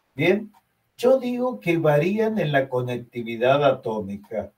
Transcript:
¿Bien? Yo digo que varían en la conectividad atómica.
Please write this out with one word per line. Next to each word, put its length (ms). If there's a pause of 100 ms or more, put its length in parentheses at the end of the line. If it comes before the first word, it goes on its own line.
(160)
¿Bien? 360 (460)
Yo 220
digo 400
que 180
varían 640
en 100
la 180
conectividad 960
atómica. 920